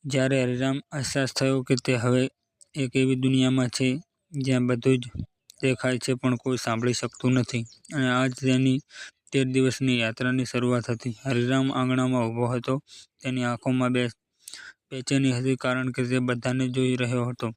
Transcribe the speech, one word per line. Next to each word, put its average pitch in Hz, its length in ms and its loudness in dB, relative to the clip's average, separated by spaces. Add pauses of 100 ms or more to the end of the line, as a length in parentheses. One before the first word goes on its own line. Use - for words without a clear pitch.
જ્યારે 135 380 2
હરિરામ 127 340 0 (140)
અહેસાસ 135 420 -2
થયો 135 300 2
કે 131 120 2
તે 127 200 0
હવે 123 280 2 (520)
એક 135 200 -4
એવી 131 200 2
દુનિયામાં 131 540 2
છે, 131 180 0 (440)
જ્યાં 127 360 0
બધું 127 300 2
જ 123 60 -4 (580)
દેખાય 127 360 0
છે, 131 160 -2
પણ 127 220 0
કોઈ 127 220 -2
સાંભળી 117 360 0
શકતું 127 400 -2
નથી. 120 320 0 (280)
અને 135 160 0
આ 127 180 2
જ 127 60 -2
તેની 131 460 2 (480)
તેર 135 180 2
દિવસની 127 540 2
યાત્રાની 127 460 -2
શરૂઆત 123 440 0
હતી. 117 340 -4
હરિરામ 131 500 0
આંગણામાં 127 540 0
ઊભો 117 200 -2
હતો, 123 260 -2 (440)
તેની 127 260 -4
આંખોમાં 127 500 0
બે-, 123 240 0 (680)
બેચેની 135 480 0
હતી, 131 240 0
કારણ 127 360 -2
કે 127 120 -4
તે 127 160 0
બધાને 127 480 0
જોઈ 127 280 0
રહ્યો 123 300 0
હતો 123 320 -6